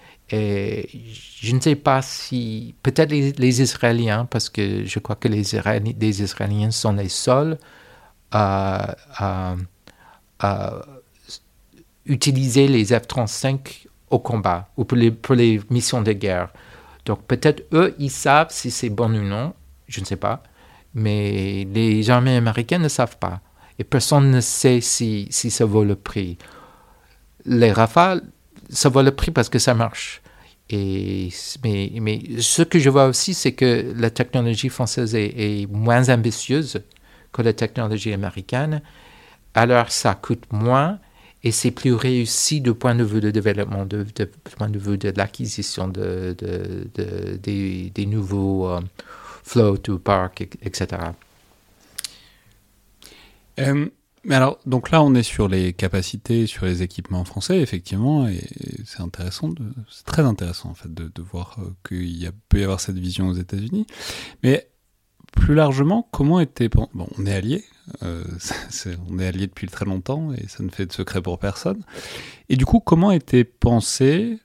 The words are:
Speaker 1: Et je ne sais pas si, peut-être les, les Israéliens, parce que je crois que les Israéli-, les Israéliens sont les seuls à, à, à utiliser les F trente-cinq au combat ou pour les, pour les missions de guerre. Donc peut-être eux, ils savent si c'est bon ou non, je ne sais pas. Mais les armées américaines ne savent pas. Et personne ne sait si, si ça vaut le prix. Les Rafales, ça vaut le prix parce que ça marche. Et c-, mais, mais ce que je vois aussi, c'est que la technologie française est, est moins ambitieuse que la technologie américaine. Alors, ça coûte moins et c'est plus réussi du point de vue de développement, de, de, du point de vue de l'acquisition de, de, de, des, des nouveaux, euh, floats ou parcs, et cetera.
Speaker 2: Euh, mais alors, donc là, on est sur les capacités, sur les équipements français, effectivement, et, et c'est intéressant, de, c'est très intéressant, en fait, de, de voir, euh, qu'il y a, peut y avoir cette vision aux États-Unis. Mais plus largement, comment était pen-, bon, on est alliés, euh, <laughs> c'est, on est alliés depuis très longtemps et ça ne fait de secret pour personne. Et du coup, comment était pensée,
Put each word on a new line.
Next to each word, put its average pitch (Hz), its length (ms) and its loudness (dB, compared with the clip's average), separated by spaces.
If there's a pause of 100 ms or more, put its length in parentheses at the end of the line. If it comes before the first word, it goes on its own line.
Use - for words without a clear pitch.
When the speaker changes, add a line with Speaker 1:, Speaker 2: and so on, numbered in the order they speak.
(320)
Speaker 1:
Et 107 580 -2 (500)
je 107 140 -2
ne 127 80 2
sais 151 140 4
pas 135 260 2
si, 117 800 -8
peut-être 147 300 2
les, 139 220 2
les 127 280 2
Israéliens, 117 640 2
parce - 240 -4
que 101 340 -2
je 98 140 -6
crois 107 180 -6
que - 120 0
les 104 260 0
Israéli-, 107 460 0
les 107 240 0
Israéliens 104 480 -2
sont 110 220 0
les 98 160 -2
seuls 147 500 2 (720)
à, 98 640 0 (200)
à, 92 400 -4 (840)
à 98 420 -2 (1300)
utiliser 135 600 4
les 117 180 4
F 117 200 2
trente-cinq - 800 -4 (240)
au 123 80 4
combat 95 500 -2 (100)
ou 120 60 0
pour 123 140 0
les, 117 140 6
pour 113 240 0
les 113 340 4
missions 120 320 0
de 107 120 2
guerre. 95 360 -2 (560)
Donc 107 200 -4
peut-être 147 460 2
eux, 165 280 4
ils 143 100 -2
savent 151 400 4
si - 220 -8
c'est 120 180 -4
bon 113 240 0
ou 107 80 0
non, 104 320 -4 (340)
je 107 120 -10
ne 95 60 -8
sais 98 100 -6
pas. 104 260 -4 (540)
Mais 101 760 -2
les 110 380 2
armées 127 260 6
américaines 120 460 2
ne 156 80 2
savent - 280 -2
pas. 90 240 -4 (360)
Et 104 60 -4
personne 139 480 4
ne 127 100 6
sait 123 400 4
si, 107 480 -2
si - 220 -2
ça 117 140 2
vaut 107 180 4
le 101 120 2
prix. 90 440 -6 (1040)
Les 117 260 6
Rafales, 170 520 4 (460)
ça - 200 2
vaut 131 140 6
le 139 80 6
prix 139 200 -2
parce 123 180 2
que 131 100 2
ça 127 140 4
marche. - 480 -2 (480)
Et 98 640 -4
c-, - 320 -12
mais, 101 280 -2 (100)
mais 110 400 -4
ce - 220 4
que 170 160 4
je 139 100 6
vois 139 160 8
aussi, 131 280 0
c'est 135 200 0
que 120 420 2
la 113 140 2
technologie 120 600 0
française 117 460 -2
est, 107 220 0
est 104 340 -2
moins 117 380 4
ambitieuse 120 720 0 (500)
que - 100 -2
la 110 120 4
technologie 107 600 -4
américaine. 127 680 -4 (720)
Alors, 117 380 4
ça 98 240 0
coûte - 360 -4
moins 131 480 2 (440)
et 117 80 0
c'est 123 200 0
plus 127 220 0
réussi 127 640 0
du 123 140 2
point 120 220 0
de 120 80 2
vue 107 180 0
de 104 80 2
développement, 101 560 0
de, 104 180 -4 (120)
de, 107 80 -2
du - 340 -12
point 104 120 -2
de 104 100 -4
vue 101 180 -2
de 101 180 -4
l'acquisition 101 720 -4
de, 92 500 -6
de, 92 580 -8
de, 95 420 -6
des, 95 540 -4
des 101 160 -4
nouveaux, 98 600 0
euh, 87 140 -2 (640)
floats 104 460 2
ou 92 100 -2
parcs, 92 420 0
et 95 320 -10
cetera. 87 400 -6 (2500)
Speaker 2:
Euh, 139 280 0 (360)
mais 156 120 0
alors, 131 300 2
donc 127 240 -2
là, 160 140 6
on 139 100 6
est 123 100 6
sur - 240 0
les 92 240 2
capacités, 101 760 -2
sur - 180 -6
les 90 160 0
équipements 90 440 -6
français, 180 340 -2
effectivement, 123 680 0
et, 92 100 -2
et - 480 -12
c'est - 160 -12
intéressant, 90 480 -8
de, 165 140 -8 (240)
c'est - 180 -20
très - 180 0
intéressant, 90 460 -2
en 80 40 -12
fait, 82 180 -16
de, 82 220 -10
de 85 80 -14
voir, 87 380 -12
euh, 92 120 -10 (160)
qu'il 90 300 -6
y 87 80 -8
a, 92 60 -8 (180)
peut 104 100 4
y 101 40 2
avoir 95 160 -2
cette 95 180 -6
vision 90 300 -4
aux 90 80 -2
États-Unis. 104 500 -4 (560)
Mais 131 260 2 (680)
plus - 180 4
largement, 151 580 4
comment 156 280 2
était 120 300 0
pen-, 107 240 4
bon, 90 140 -8 (120)
on 98 80 -2
est 101 60 0
alliés, 117 320 -2 (380)
euh, 85 200 -6 (240)
<laughs> - 220 -8
c'est, - 280 -10 (120)
on 90 100 -4
est 92 80 -2
alliés 92 200 -2
depuis - 200 -10
très - 180 -8
longtemps 131 480 -4
et 110 140 -8
ça - 160 -10
ne 95 60 -4
fait 98 160 -6
de - 80 -10
secret 92 280 -6
pour 87 160 -4
personne. 185 460 -4 (680)
Et 135 60 0
du 127 100 2
coup, 233 140 4
comment 175 320 4
était 127 320 2
pensée, 143 1000 0